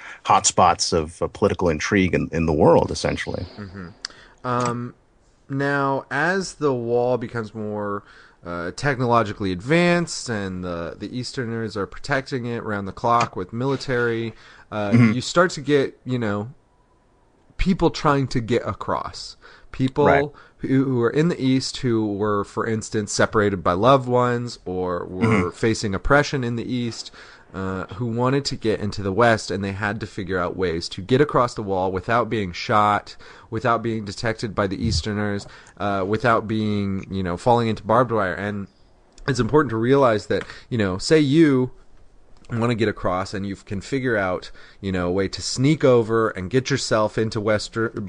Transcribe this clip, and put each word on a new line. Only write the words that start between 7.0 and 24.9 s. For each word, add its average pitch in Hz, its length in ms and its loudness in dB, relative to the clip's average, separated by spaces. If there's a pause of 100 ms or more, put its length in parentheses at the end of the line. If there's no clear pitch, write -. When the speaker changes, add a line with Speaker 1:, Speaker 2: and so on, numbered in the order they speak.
Speaker 2:
becomes 113 360 -8
more, 104 480 -6 (440)
uh, 87 240 -6
technologically 117 840 0
advanced 165 800 0
and 95 340 -4
the, 85 340 -6
the 98 160 -10
Easterners 113 640 -6
are 95 100 -2
protecting 135 600 -4
it 117 180 -6
round 101 240 -4
the 92 40 -8
clock 117 440 0
with 92 160 -6
military, 120 800 -2 (400)
uh, 104 200 -2
Speaker 1:
Mm-hmm. 117 200 6
Speaker 2:
you 127 80 -2
start 175 300 2
to 151 100 -10
get, 135 460 0
you 127 120 -2
know, 107 320 -4 (1040)
people 170 340 2
trying 139 380 0
to 135 120 -2
get 113 260 0
across. - 680 -8 (360)
People 135 340 2
Speaker 1:
Right. 139 180 6 (340)
Speaker 2:
who, 135 260 2
who 127 180 0
are 117 80 4
in 160 180 2
the 170 140 -2
East 131 360 0
who 110 360 0
were, 101 300 0
for - 220 -4
instance, 110 460 -4
separated 101 500 2
by 90 100 2
loved 123 360 4
ones 123 560 0
or 90 420 -4